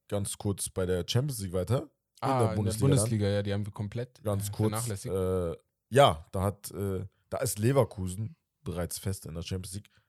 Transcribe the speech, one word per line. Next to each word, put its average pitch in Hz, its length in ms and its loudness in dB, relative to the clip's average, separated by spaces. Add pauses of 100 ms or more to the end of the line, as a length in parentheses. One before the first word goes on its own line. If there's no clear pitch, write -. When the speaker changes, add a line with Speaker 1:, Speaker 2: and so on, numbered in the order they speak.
Speaker 1:
ganz 101 300 -4
kurz - 320 -2
bei 92 160 -2
der 90 220 2
Champions 127 340 0
League 90 120 -6
weiter. 95 280 0
In 311 80 -12 (320)
Speaker 2:
Ah, 127 180 2
Speaker 1:
der - 0 -
Speaker 2:
in 113 80 4
der 110 80 0
Speaker 1:
Bundesliga 110 320 2
dann. - 100 6
Speaker 2:
Bundesliga, 107 300 2
ja, 101 160 2
die 101 100 -2
haben 101 120 -2
wir 104 80 -10
komplett, 107 500 -8
Speaker 1:
Ganz 101 240 0
Speaker 2:
äh, 101 40 -6
Speaker 1:
kurz, 107 180 2 (160)
Speaker 2:
vernachlässigt. 95 280 -6
Speaker 1:
äh, 92 420 0 (340)
ja, 113 420 6
da 95 100 -2
hat, 98 300 -2
äh, 98 340 -4 (240)
da - 100 -6
ist 117 200 -2
Leverkusen 107 760 0 (280)
bereits 85 360 -4
fest - 260 -6
in 73 100 -10
der 85 60 -8
Champions 90 340 -8
League. 104 140 -12 (200)